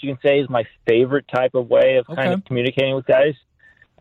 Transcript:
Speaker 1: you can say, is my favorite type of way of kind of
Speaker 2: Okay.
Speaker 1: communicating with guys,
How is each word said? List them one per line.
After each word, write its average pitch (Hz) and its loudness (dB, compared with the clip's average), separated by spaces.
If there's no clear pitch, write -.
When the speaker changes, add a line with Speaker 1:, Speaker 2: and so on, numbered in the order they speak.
Speaker 1:
you 139 -6
can 127 -14
say, 143 2
is 127 -4
my 120 -2
favorite 127 0
type 127 0
of 120 -4
way 131 2
of 123 0
kind 165 -4
of 196 -4
Speaker 2:
Okay. - -12
Speaker 1:
communicating 135 -2
with 131 -8
guys, 139 2